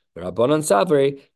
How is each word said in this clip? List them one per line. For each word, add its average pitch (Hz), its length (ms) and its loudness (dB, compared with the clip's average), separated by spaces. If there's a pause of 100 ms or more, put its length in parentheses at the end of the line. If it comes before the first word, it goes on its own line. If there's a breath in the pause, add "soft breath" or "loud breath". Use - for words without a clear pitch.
(160)
Rabbanan 117 460 -2
savri 151 600 0 (140)